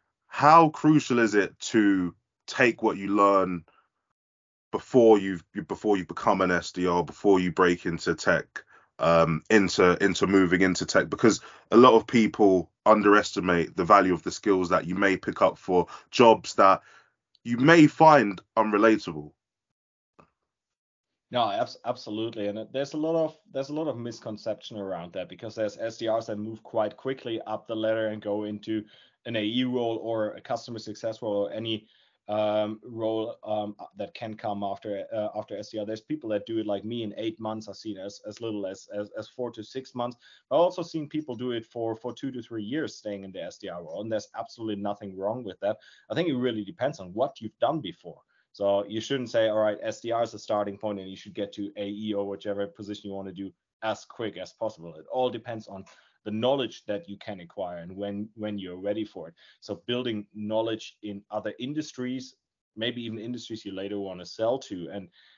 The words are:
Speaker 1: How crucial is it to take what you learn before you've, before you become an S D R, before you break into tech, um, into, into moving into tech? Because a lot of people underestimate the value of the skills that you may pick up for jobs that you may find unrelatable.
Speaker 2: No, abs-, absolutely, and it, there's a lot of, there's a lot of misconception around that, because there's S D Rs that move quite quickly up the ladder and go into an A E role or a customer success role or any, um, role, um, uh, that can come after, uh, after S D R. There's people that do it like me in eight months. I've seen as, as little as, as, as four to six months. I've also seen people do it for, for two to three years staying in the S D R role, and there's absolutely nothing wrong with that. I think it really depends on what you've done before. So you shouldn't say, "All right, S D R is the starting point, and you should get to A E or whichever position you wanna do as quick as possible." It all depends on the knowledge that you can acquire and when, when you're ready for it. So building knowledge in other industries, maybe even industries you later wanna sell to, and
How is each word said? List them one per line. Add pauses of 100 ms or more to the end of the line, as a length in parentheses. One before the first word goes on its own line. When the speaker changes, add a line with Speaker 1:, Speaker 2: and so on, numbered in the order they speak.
(280)
Speaker 1:
How
crucial
is
it
to (320)
take
what
you
learn (1040)
before
you've, (240)
before
you
become
an
S
D
R,
before
you
break
into
tech, (360)
um,
into,
into
moving
into
tech?
Because (300)
a
lot
of
people (140)
underestimate
the
value
of
the
skills
that
you
may
pick
up
for (220)
jobs
that (640)
you
may
find (140)
unrelatable. (2000)
Speaker 2:
No,
abs-,
absolutely,
and
it,
there's
a
lot
of, (160)
there's
a
lot
of
misconception
around
that,
because
there's
S
D
Rs
that
move
quite
quickly
up
the
ladder
and
go
into (420)
an
A
E
role
or
a
customer
success
role
or
any, (400)
um,
role,
um,
uh, (100)
that
can
come
after, (100)
uh,
after
S
D
R.
There's
people
that
do
it
like
me
in
eight
months.
I've
seen
as,
as
little
as,
as,
as
four
to
six
months. (340)
I've
also
seen
people
do
it
for,
for
two
to
three
years
staying
in
the
S
D
R
role,
and
there's (100)
absolutely
nothing
wrong
with
that. (320)
I
think
it
really
depends
on
what
you've
done
before. (340)
So
you
shouldn't
say,
"All
right,
S
D
R
is
the
starting
point,
and
you
should
get
to
A
E
or
whichever
position
you
wanna
do (320)
as
quick
as
possible."
It
all
depends
on (400)
the
knowledge
that
you
can
acquire
and
when,
when
you're
ready
for
it. (260)
So
building
knowledge
in
other
industries, (400)
maybe
even
industries
you
later
wanna
sell
to,
and (300)